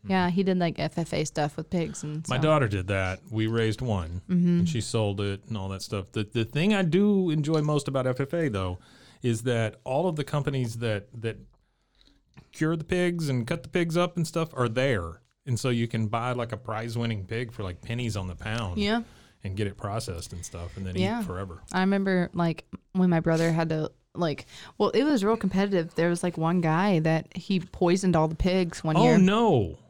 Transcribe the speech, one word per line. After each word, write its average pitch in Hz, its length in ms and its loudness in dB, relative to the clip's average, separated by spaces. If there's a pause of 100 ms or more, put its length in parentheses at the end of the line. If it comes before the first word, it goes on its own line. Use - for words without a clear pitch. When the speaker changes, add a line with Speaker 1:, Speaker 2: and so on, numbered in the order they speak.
Speaker 1:
Yeah, 185 240 2
he 185 140 2
did, 185 140 2
like, 170 220 0
F 156 180 -2
F 165 160 -4
A 160 100 0
stuff 151 320 -2
with 160 140 -10
pigs 160 340 -4
and 151 240 -8
Speaker 2:
My 127 100 -2
Speaker 1:
stuff. 131 40 0
Speaker 2:
daughter 151 260 4
did 95 200 -2
that. 95 320 -2 (120)
We 110 160 0
raised 113 320 0
one, 92 500 -4
Speaker 1:
Mm-hmm. 175 300 4
Speaker 2:
and 175 100 2
she 123 120 -2
sold 104 400 -2
it 98 260 -4
and 110 80 -6
all 95 140 -4
that 95 140 -6
stuff. 98 280 -6
The, 110 120 -2
the 113 220 -2
thing 180 280 0
I 196 80 2
do 185 480 4
enjoy 156 320 2
most 147 260 0
about 135 180 0
F 127 140 0
F 139 140 -2
A, 165 160 0
though, 95 300 -2 (420)
is 117 220 0
that 117 320 0 (100)
all 151 240 0
of 156 80 -4
the 147 80 -4
companies 135 540 -2
that, 107 280 -2 (140)
that 110 160 -6 (1120)
cure 160 240 -2
the 160 80 -6
pigs 175 460 0
and 123 180 0
cut 165 160 -4
the - 60 -16
pigs 170 260 0
up 175 220 0
and 160 100 0
stuff 160 280 -4
are 123 120 2
there. 110 540 -2 (240)
And 123 140 -2
so 131 100 -2
you 117 180 2
can 110 220 -2
buy, 120 240 -2
like, 120 180 -4
a 107 60 -6
prize-winning 113 680 -4
pig 113 260 -6
for, 107 120 -8
like, 90 180 -8
pennies 117 340 -4
on 92 120 -4
the 90 80 -8
pound 107 420 -4
Speaker 1:
Yeah. 208 240 0 (420)
Speaker 2:
and 101 120 -6
get 104 100 0
it 98 120 -6
processed 104 540 -8
and 87 140 -12
stuff 87 320 -12
and 95 80 -8
then 92 100 -6
Speaker 1:
Yeah. 202 260 0
Speaker 2:
eat 196 40 -6
forever. 92 380 -8 (100)
Speaker 1:
I 185 60 0
remember, 190 540 2
like, 170 320 -2 (260)
when 185 180 4
my 165 100 4
brother 165 320 2
had 160 180 0
to, 156 200 -2 (240)
like, 160 320 -2 (320)
well, 208 120 4
it 233 160 4
was 269 180 4
real 220 140 4
competitive. 190 580 0
There 170 140 2
was, 175 120 0
like, 180 160 -2
one 165 240 2
guy 170 380 4
that 160 360 0
he 185 260 -2
poisoned 180 540 2
all 160 120 4
the 160 80 -4
pigs 180 480 0
one 156 120 0
Speaker 2:
Oh, 190 100 6
Speaker 1:
year. 240 120 8
Speaker 2:
no. 185 640 4 (100)